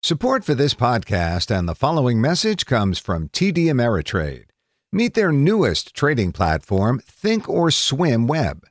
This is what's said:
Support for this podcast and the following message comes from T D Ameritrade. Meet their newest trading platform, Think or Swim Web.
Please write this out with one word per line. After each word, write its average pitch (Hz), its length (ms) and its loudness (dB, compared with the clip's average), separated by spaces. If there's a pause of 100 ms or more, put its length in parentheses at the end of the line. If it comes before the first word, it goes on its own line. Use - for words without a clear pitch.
Support 254 400 0
for 151 100 2
this 139 180 2
podcast 92 760 0
and 92 180 0
the 82 60 -4
following 135 460 0
message 175 460 0
comes 101 340 0
from 82 300 -4
T 196 200 0
D 165 160 0
Ameritrade. 90 760 -2 (480)
Meet 233 220 0
their 196 180 2
newest 147 640 0
trading 123 360 0
platform, 95 720 0
Think 214 440 -4
or 165 240 0
Swim 131 560 0
Web. 147 420 -2